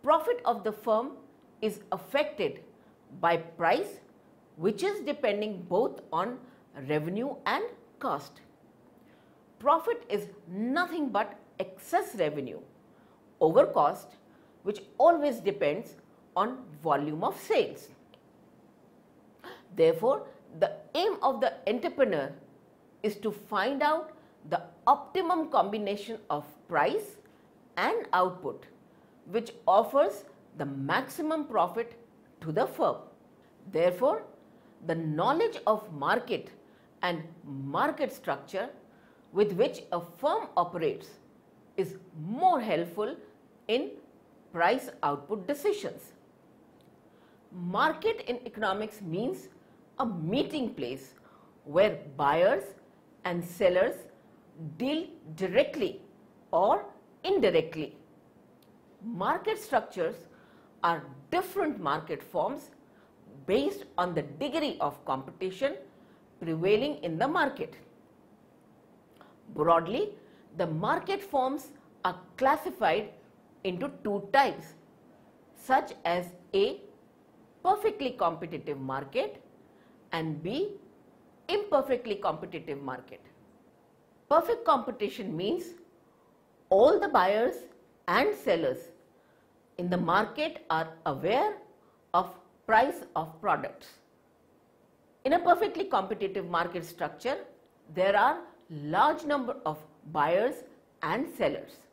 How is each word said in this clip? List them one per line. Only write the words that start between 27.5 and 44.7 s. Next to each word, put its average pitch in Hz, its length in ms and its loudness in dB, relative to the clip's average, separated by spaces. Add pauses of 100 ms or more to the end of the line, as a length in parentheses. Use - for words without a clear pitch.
and 269 340 0
output, 180 540 0 (640)
which 226 260 -4 (120)
offers 269 600 4 (320)
the 151 80 -4
maximum 233 800 -2
profit 220 520 -2 (440)
to 160 100 -6
the 220 160 2
firm. 180 300 0 (760)
Therefore, 180 520 2 (640)
the 165 80 0
knowledge 185 600 0 (100)
of 214 260 0
market 175 560 -2 (520)
and 180 220 -2 (220)
market 160 640 -2
structure 190 580 -6 (640)
with 202 220 2
which 247 300 0 (100)
a 170 80 -2
firm 330 460 -2 (100)
operates 170 540 -2 (680)
is 190 180 -2 (240)
more 277 400 2
helpful 208 560 -2 (540)
in 269 220 0 (600)
price 196 380 2 (120)